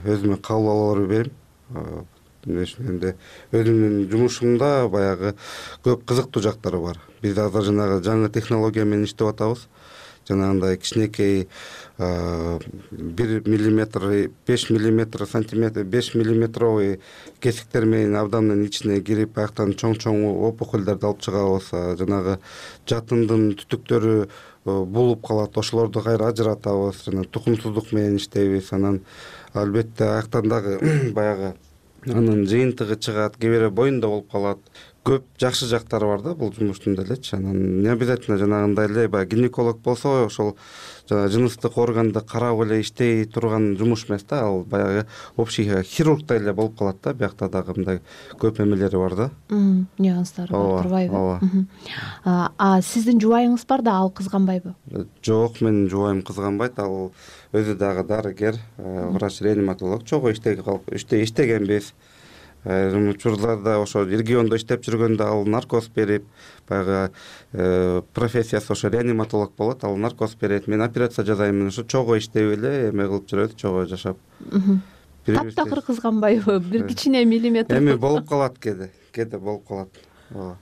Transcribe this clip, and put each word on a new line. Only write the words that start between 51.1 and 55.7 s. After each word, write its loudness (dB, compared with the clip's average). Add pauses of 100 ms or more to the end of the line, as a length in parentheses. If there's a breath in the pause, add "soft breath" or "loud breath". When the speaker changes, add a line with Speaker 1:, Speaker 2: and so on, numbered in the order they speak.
Speaker 1:
ооба. 0
Speaker 2:
Мгм. 2 (580 loud breath)
А, 0
а 4
сиздин 2
жубайыңыз 2
бар 0
да, 2
ал 2
кызганбайбы? -2 (160)
Speaker 1:
Э, -6 (160)
жок, 2
менин 4